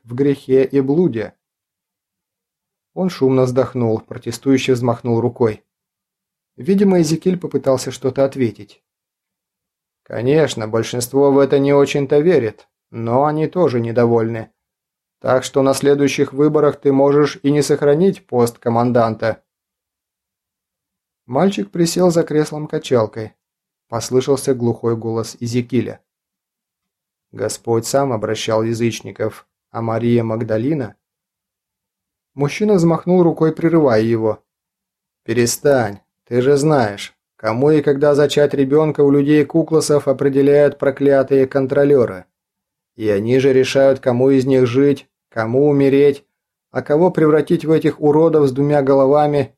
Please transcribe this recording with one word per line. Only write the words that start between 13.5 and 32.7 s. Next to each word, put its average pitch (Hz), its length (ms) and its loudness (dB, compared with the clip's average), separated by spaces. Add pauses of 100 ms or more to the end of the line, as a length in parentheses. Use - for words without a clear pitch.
недовольны. 113 720 -2 (720)
Так 131 220 -2
что - 180 -2
на 135 140 2
следующих 143 580 0
выборах 147 480 0
ты 143 100 0
можешь 139 520 2
и 139 80 0
не 147 100 0
сохранить 147 640 0
пост 120 320 -2
команданта". 117 880 -2 (1800)
Мальчик 190 420 -2
присел 175 400 0
за 165 140 0
креслом-качалкой. 147 1120 -4 (540)
Послышался 131 640 -2
глухой 117 440 -4
голос 113 420 -8
Эзекиля. 120 640 -4 (1300)
"Господь 113 540 -4
сам 139 260 -2
обращал 110 520 -4
язычников, 110 840 -6 (220)
а 113 120 -10
Мария 117 420 0
Магдалина?" 113 720 -4 (1400)
Мужчина 202 400 0